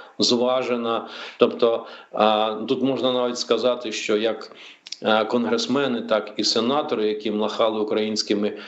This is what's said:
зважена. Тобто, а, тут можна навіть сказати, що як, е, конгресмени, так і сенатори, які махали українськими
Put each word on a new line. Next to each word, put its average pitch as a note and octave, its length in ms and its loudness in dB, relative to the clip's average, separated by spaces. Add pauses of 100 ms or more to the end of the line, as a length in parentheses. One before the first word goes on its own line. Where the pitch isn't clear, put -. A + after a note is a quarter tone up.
(200)
зважена. A#2+ 880 0 (300)
Тобто, A#2 480 2 (260)
а, G#2+ 420 2 (140)
тут B2+ 160 0
можна B2+ 300 0
навіть B2 240 0
сказати, A#2+ 540 0
що G#2+ 260 0
як, A2 380 -4 (480)
е, G#2+ 220 4
конгресмени, A#2+ 760 0
так - 360 -2
і G#2 60 0
сенатори, A#2+ 640 0
які G#2+ 240 -2
махали G#2+ 480 0
українськими G#2+ 800 0 (100)